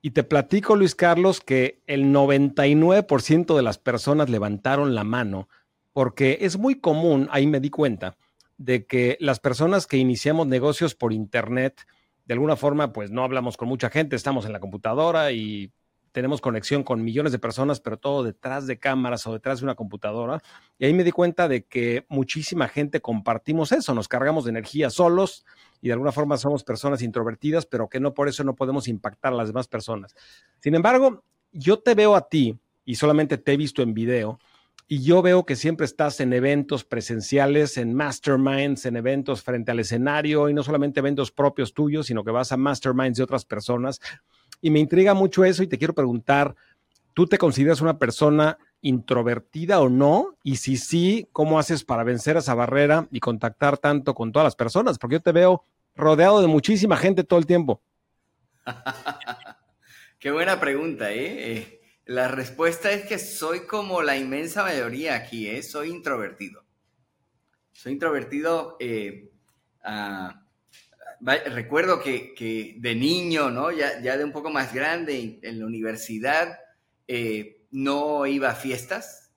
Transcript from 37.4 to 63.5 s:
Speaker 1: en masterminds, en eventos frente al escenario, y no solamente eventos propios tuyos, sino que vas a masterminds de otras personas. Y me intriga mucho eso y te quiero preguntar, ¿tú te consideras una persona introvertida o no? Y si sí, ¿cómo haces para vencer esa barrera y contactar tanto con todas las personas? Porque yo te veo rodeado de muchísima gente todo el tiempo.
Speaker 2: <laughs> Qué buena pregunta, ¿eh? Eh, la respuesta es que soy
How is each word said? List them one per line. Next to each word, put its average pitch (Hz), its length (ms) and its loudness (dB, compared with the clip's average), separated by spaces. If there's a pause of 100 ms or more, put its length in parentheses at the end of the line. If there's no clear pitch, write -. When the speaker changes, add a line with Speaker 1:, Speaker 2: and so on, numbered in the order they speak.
Speaker 1:
en 117 160 -2
masterminds, 139 920 0
en 120 100 -4
eventos 131 440 -2
frente 120 300 -6
al 117 80 0
escenario, 147 680 0
y 147 60 2
no 147 100 0
solamente 143 340 -2
eventos 139 320 -2
propios 139 420 0
tuyos, 151 360 -2
sino 110 160 -4
que 113 80 -4
vas 123 180 -2
a 131 60 -2
masterminds 131 600 0
de 127 60 0
otras 127 220 -2
personas. 123 560 -6 (600)
Y 165 100 0
me 151 100 6
intriga 185 340 4
mucho 190 300 4
eso 185 180 2
y 190 60 -2
te 127 100 -4
quiero 160 160 -2
preguntar, 139 600 0 (600)
¿tú 175 120 4
te 202 120 2
consideras 143 420 4
una 160 180 2
persona 151 600 2 (240)
introvertida 127 960 0
o 135 80 6
no? 147 540 4
Y 131 140 -2
si 131 200 -2
sí, 180 560 0
¿cómo 156 280 2
haces 147 240 -2
para 117 180 -2
vencer 123 340 0
esa 139 180 0
barrera 143 580 2
y 127 80 -6
contactar 120 580 0
tanto 143 340 0
con 113 200 -4
todas 151 120 4
las 131 120 2
personas? 135 420 0
Porque 123 160 -4
yo 165 80 0
te 175 100 2
veo 180 320 6 (300)
rodeado 165 460 6
de 175 80 6
muchísima 185 480 4
gente 185 260 2
todo 175 160 4
el 156 80 2
tiempo. 165 340 2 (840)
Speaker 2:
<laughs> - 1500 -14
Qué 143 140 -4
buena 180 260 0
pregunta, 143 540 -2
¿eh? 120 400 -8
Eh, 110 260 -12 (320)
la 127 160 -2
respuesta 156 640 -4
es 202 140 -4
que 208 160 -8
soy 170 460 -8